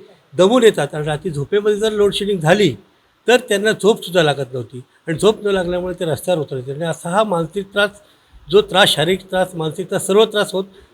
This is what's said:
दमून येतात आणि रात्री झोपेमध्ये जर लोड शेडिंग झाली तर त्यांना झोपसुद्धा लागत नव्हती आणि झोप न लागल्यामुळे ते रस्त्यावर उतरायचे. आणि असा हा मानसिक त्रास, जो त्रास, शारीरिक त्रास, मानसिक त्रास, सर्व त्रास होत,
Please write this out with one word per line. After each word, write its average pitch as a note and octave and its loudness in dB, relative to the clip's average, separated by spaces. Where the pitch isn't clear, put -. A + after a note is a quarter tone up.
दमून A3 6
येतात E3+ 4
आणि D3+ -6
रात्री D3+ -4
झोपेमध्ये G3+ -2
जर A3 -2
लोड G3+ 2
शेडिंग G3 -4
झाली D#3+ 2
तर A#3+ 6
त्यांना G#3+ 0
झोपसुद्धा F#3 0
लागत C#3 -2
नव्हती B2 -10
आणि D#3+ -4
झोप G#3+ 2
न G3+ -4
लागल्यामुळे F3+ -2
ते F#3 -4
रस्त्यावर D#3+ -2
उतरायचे. C3 -8
आणि D3 -8
असा E3 -6
हा G3 2
मानसिक F#3 -4
त्रास, G3+ 0
जो G3+ 6
त्रास, F#3+ 2
शारीरिक F3+ 0
त्रास, F#3 -4
मानसिक D#3+ -8
त्रास, F3+ -4
सर्व G#3 4
त्रास G#3 -4
होत, F#3+ -4